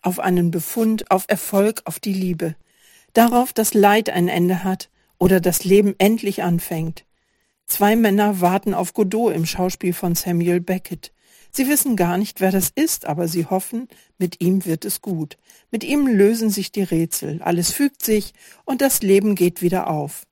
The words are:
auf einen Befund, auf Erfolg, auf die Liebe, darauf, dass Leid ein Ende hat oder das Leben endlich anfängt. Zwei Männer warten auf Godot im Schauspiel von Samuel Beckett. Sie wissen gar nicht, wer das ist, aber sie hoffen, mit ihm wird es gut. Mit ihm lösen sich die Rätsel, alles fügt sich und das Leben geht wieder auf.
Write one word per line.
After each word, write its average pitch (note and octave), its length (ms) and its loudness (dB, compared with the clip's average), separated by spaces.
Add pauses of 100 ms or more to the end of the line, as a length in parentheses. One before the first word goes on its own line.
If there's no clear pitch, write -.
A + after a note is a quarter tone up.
auf F3+ 180 -4
einen F3+ 320 2
Befund, A3 600 -2
auf F#3+ 160 2
Erfolg, G#3 560 0
auf - 160 -10
die G3+ 140 -4
Liebe, F3 420 -4 (560)
darauf, A#3+ 400 4
dass - 220 -2
Leid G3+ 360 4
ein F3 200 0
Ende F3 340 0
hat F#3+ 260 -4 (280)
oder F#3 240 4
das F3 240 0
Leben G3 320 4
endlich G3+ 460 0
anfängt. E3 640 -4 (600)
Zwei G#3 320 2
Männer G#3 420 2
warten F3+ 340 0
auf F3+ 200 -2
Godot G3 400 0
im E3 120 -2
Schauspiel F3+ 460 -4
von E3+ 240 -2
Samuel F3 460 0
Beckett. F#3 500 -8 (400)
Sie C4 160 -2
wissen C#4 300 0
gar F3+ 200 2
nicht, G#3 220 -4
wer F#3+ 120 2
das F#3+ 220 0
ist, - 320 -2
aber E3 220 -2
sie E3 200 -4
hoffen, A3+ 420 -4 (280)
mit F3+ 220 -4
ihm F#3 240 0
wird D#3+ 220 -4
es G3+ 160 -8
gut. D#3+ 360 -8 (320)
Mit G#3+ 140 -6
ihm C#4+ 240 0
lösen A3 420 4
sich G3 220 -4
die G3+ 120 -2
Rätsel, E3 580 -4
alles E3+ 300 -2
fügt C#4 300 -2
sich G#3+ 320 -2 (300)
und C4+ 180 -4
das C4+ 200 0
Leben G3+ 340 4
geht F3 260 0
wieder F3 280 -2
auf. D3+ 420 -6